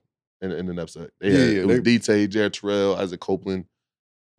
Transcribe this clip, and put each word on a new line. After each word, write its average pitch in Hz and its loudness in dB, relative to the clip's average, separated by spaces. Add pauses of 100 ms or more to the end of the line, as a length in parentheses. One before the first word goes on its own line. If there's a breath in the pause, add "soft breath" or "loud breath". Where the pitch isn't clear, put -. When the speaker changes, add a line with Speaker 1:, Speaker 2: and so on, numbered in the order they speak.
(400)
Speaker 1:
in, 95 -6
in 90 -6
an 87 -8
upset. 85 -12 (100)
They 98 0
Speaker 2:
Yeah, 117 6
Speaker 1:
had, 127 4
Speaker 2:
yeah, 98 0
Speaker 1:
it 95 0
was 113 4
Speaker 2:
they 123 0
Speaker 1:
D 117 4
T, 104 2
Jared 104 0
Terrell, 101 0
Isaac 90 -6
Copeland. 95 -4 (720)